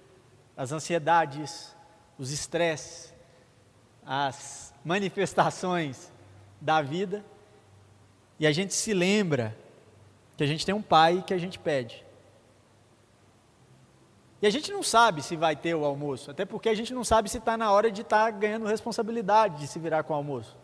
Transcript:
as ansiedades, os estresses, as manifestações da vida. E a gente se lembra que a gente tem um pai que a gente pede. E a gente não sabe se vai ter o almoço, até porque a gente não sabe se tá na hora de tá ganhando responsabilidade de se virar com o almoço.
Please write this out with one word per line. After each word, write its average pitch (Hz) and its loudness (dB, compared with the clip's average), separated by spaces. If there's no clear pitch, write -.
as 131 -6
ansiedades, 156 0
os 131 -8
estresses, - -4
as 139 -6
manifestações 175 -2
da 156 2
vida. 185 -6
E 156 4
a 151 6
gente 180 -2
se - -2
lembra 175 2
que 156 0
a 143 2
gente 151 -2
tem 190 0
um 214 -2
pai 170 6
que - -4
a 185 0
gente 180 -6
pede. 135 -4
E 202 4
a - 6
gente 302 -2
não 403 -6
sabe 226 4
se 170 -6
vai 160 2
ter 170 -2
o 151 0
almoço, 143 -4
até 180 -6
porque 220 -4
a 220 2
gente 233 -4
não 254 -6
sabe 220 2
se 240 -6
tá 226 -2
na 220 2
hora 220 6
de 208 -10
tá 214 4
ganhando 214 -2
responsabilidade 214 2
de 143 -6
se - -12
virar 160 -2
com 160 -4
o - 0
almoço. 143 -6